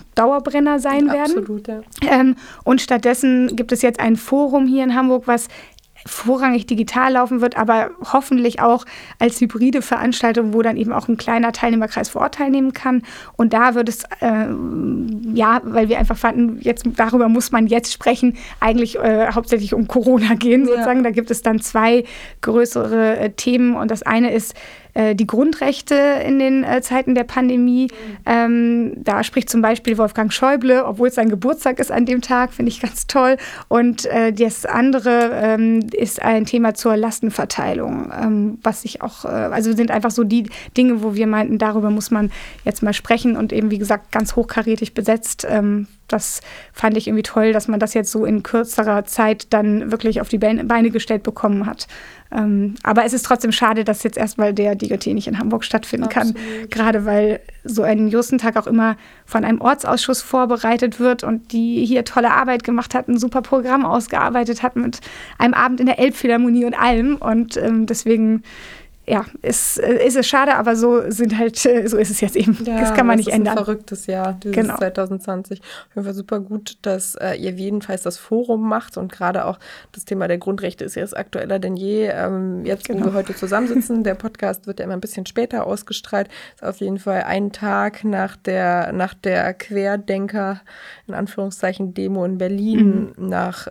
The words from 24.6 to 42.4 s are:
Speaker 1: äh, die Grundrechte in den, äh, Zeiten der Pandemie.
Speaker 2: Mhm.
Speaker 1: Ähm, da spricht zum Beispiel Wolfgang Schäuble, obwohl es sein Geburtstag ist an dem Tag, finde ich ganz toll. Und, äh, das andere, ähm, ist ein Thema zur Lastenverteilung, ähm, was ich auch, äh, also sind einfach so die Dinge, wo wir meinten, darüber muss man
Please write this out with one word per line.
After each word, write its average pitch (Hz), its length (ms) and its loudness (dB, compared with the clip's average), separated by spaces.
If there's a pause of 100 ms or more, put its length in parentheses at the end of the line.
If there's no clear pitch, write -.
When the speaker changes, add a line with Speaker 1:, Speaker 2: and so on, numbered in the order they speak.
Speaker 1:
äh, 214 220 2
die 220 120 0
Grundrechte 277 680 0 (300)
in 269 140 2
den, 262 240 4
äh, 254 180 0
Zeiten 254 320 0
der 240 120 2
Pandemie. 247 640 2
Speaker 2:
Mhm. 220 340 -14
Speaker 1:
Ähm, 233 680 2 (100)
da 214 200 0
spricht - 260 -4
zum 233 120 4
Beispiel 226 360 0
Wolfgang 214 360 0
Schäuble, 254 520 4
obwohl 233 240 2
es 247 60 -4
sein 226 140 2
Geburtstag 247 500 0
ist - 120 -2
an 240 140 2
dem 247 160 0
Tag, 247 320 0
finde 240 160 -2
ich 226 100 -6
ganz - 260 -6
toll. 254 320 4 (300)
Und, 240 380 2
äh, 226 260 2
das 220 340 0
andere, 240 680 2
ähm, 220 480 2 (100)
ist - 300 -4
ein 220 240 2
Thema 226 300 2
zur 220 220 2
Lastenverteilung, - 1200 -4
ähm, 214 460 0
was - 240 -4
ich - 160 -12
auch, - 240 -10
äh, - 20 -6
also 220 480 -2
sind 233 140 2
einfach 220 220 0
so 233 120 0
die 214 260 0 (280)
Dinge, 247 240 4
wo 214 140 -2
wir 220 100 0
meinten, 214 320 0
darüber 214 320 0
muss 208 220 -2
man 208 200 0 (320)